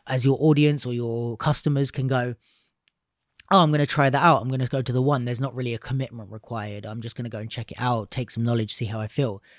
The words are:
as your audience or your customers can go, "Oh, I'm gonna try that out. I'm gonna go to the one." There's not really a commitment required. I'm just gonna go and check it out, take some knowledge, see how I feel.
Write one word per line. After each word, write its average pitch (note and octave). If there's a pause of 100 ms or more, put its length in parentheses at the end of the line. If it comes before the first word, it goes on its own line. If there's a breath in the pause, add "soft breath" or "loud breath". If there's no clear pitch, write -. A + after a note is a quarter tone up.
as B2+
your C3+
audience D3
or B2
your A#2+
customers C#3+
can C3
go, B2 (1160 soft breath)
"Oh, F#3+
I'm D3+
gonna D3
try C#3
that C#3
out. D3+
I'm B2+
gonna C3
go C3+
to A#2
the B2+
one." C3
There's A#2+
not C3
really B2
a A2
commitment A#2+
required. G#2+
I'm A2
just A2+
gonna A#2+
go A2
and A2
check -
it -
out, A#2+
take B2+
some A#2
knowledge, A#2
see B2
how A2
I G#2+
feel. A2+ (160 soft breath)